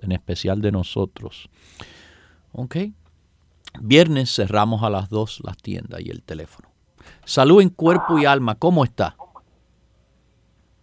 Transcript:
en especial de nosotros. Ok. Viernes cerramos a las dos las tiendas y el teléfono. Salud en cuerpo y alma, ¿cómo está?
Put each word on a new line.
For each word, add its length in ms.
en 100
especial 480
de 120
nosotros. 760
Ok. 240
Viernes 540
cerramos 480
a 80
las 180
dos 360
las 120
tiendas 460
y 80
el 120
teléfono. 460
Salud 380
en 80
cuerpo 480
y 80
alma, 280
¿cómo 300
está? 320